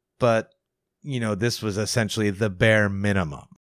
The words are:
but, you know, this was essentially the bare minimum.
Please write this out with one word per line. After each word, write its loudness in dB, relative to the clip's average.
but, 2
you -6
know, -2
this -2
was -4
essentially 0
the -2
bare 4
minimum. -2